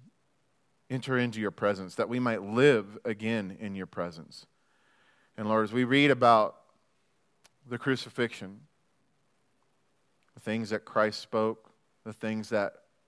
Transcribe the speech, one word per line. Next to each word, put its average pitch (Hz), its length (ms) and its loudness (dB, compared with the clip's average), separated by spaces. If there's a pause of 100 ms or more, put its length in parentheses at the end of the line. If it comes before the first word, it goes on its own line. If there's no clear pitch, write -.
(880)
enter 131 260 -4
into 120 240 0
your 101 120 -2
presence, 95 420 -2
that 107 160 -2
we 123 100 -2
might 117 220 -2
live 110 640 2
again 107 540 -4
in 101 160 -8
your 95 100 -8
presence. 85 640 -10 (880)
And 107 100 -6
Lord, 110 180 2
as 104 60 -6
we 123 120 2
read 139 260 6
about 117 460 6 (1120)
the 120 120 -8
crucifixion, 113 800 -4 (1800)
the - 40 -20
things 110 300 -4
that 107 160 -4
Christ 107 340 0
spoke, 110 520 -4 (340)
the 110 80 -12
things 110 360 -8
that 101 240 -2 (340)